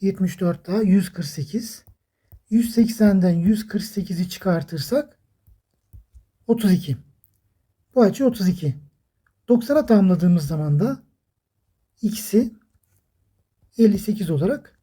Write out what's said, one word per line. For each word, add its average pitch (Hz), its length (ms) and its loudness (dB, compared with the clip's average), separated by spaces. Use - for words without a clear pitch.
yetmiş 190 400 -4
dört 175 260 -4
daha 202 160 -2
yüz 190 300 2
kırk 160 140 -8
sekiz. - 580 -10
Yüz 226 240 0
seksenden 202 600 4
yüz 185 320 0
kırk - 160 -6
sekizi 180 460 -6
çıkartırsak 180 920 -4
otuz 220 260 2
iki. 143 240 0
Bu 247 80 4
açı 226 240 2
otuz 226 220 0
iki. 160 260 -2
Doksana 247 380 2
tamamladığımız 180 600 2
zaman 151 340 -2
da - 220 -4
x'i - 500 -2
elli 208 200 4
sekiz 208 320 -4
olarak 170 520 -4